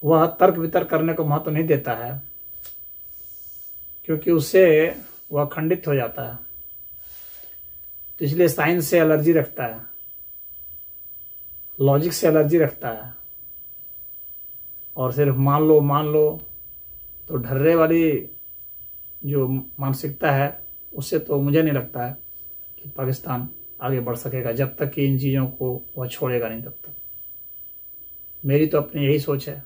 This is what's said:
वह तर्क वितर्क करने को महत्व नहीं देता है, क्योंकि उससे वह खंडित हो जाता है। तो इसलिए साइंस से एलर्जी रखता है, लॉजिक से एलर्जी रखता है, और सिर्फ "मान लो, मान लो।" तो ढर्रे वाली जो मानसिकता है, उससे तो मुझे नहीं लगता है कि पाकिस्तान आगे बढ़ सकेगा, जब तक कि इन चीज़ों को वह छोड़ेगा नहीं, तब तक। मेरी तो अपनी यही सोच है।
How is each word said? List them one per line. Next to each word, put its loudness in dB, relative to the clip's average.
वह 4
तर्क 2
वितर्क -2
करने -2
को -4
महत्व -2
नहीं -2
देता -2
है, -10
क्योंकि -2
उससे 6
वह -2
खंडित -4
हो 0
जाता -6
है। -16
तो -4
इसलिए 2
साइंस 0
से 4
एलर्जी 4
रखता -2
है, -10
लॉजिक 2
से 0
एलर्जी 4
रखता 0
है, -14
और -2
सिर्फ 2
"मान 2
लो, 6
मान 0
लो।" 2
तो -6
ढर्रे 2
वाली 2
जो -2
मानसिकता -2
है, -2
उससे -4
तो -2
मुझे 2
नहीं 2
लगता -6
है -10
कि -18
पाकिस्तान -6
आगे -2
बढ़ -6
सकेगा, -8
जब -4
तक -4
कि -2
इन 2
चीज़ों 0
को -8
वह -8
छोड़ेगा -4
नहीं, -10
तब -14
तक। -20
मेरी 2
तो 0
अपनी -2
यही 2
सोच -6
है। -14